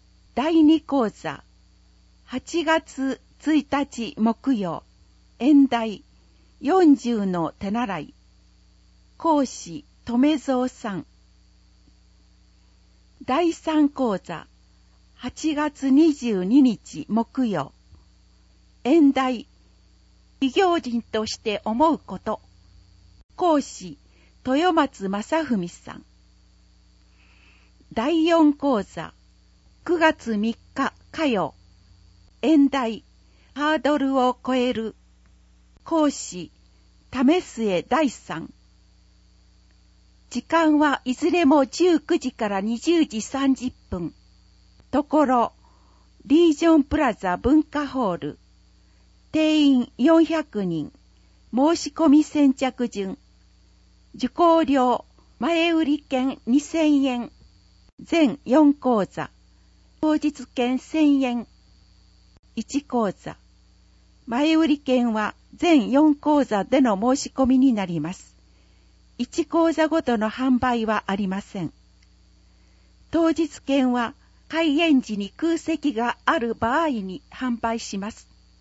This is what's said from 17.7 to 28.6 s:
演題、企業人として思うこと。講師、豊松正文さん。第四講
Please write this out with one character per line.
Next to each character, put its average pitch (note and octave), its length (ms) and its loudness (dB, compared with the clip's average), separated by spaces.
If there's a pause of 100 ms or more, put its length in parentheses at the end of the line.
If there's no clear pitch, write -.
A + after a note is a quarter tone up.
演 C#4 280 4
題、 B3+ 340 -4 (920)
企 C4 200 -2
業 E4+ 200 2
人 A#3 220 -6
と A3 240 -6
し - 120 -10
て G#3 260 -6
思 C4 280 0
う - 60 -2
こ F#3+ 200 -14
と。 - 220 -10 (960)
講 D#4+ 240 2
師、 - 380 -14 (480)
豊 D#4 260 2
松 C#4 360 -2
正 G#3+ 360 -4
文 F#3+ 240 -4
さ - 260 -20
ん。 - 100 -20 (1900)
第 D#4 340 0
四 E4 260 4
講 C4+ 300 -2